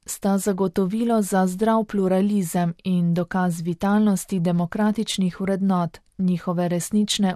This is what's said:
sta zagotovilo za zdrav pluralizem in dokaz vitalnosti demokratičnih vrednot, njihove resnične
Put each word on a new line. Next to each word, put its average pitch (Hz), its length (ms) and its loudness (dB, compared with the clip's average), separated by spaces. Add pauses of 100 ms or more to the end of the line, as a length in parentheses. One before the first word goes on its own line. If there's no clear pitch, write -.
sta 196 320 -2
zagotovilo 202 840 0
za 190 260 2
zdrav 220 360 0
pluralizem 190 920 0 (100)
in 175 300 2
dokaz 175 480 -2
vitalnosti 196 760 0
demokratičnih 185 1000 0
vrednot, 190 560 0 (200)
njihove 180 500 0
resnične 185 680 0